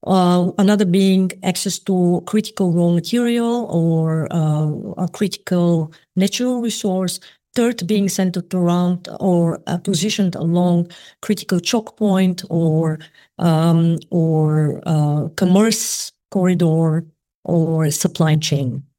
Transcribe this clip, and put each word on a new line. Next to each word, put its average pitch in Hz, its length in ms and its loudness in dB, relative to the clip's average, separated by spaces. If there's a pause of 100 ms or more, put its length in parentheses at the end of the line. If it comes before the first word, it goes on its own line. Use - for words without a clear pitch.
uh, 180 520 2
another 208 280 4
being 190 460 2 (120)
access 180 360 -4
to 180 480 0
critical 196 440 -2
raw 175 200 2
material 233 800 0
or, 160 600 0
uh, 151 720 -2
a 175 40 -2
critical 175 840 -2 (240)
natural 240 460 -2
resource. 190 580 -4 (360)
Third 233 320 0
being 196 220 0
centered 185 440 -2
around 180 540 0 (120)
or, 175 460 0
uh, 170 120 -4
positioned 190 580 -2
along 175 560 0 (300)
critical 185 380 -2
choke 220 380 -4
point 190 520 0
or, 160 500 0 (400)
um, 165 580 2 (140)
or, 156 760 0
uh, 151 500 0
commerce - 760 0 (180)
corridor 165 760 2 (380)
or 160 460 0
supply 156 460 0
chain. 139 480 -4 (160)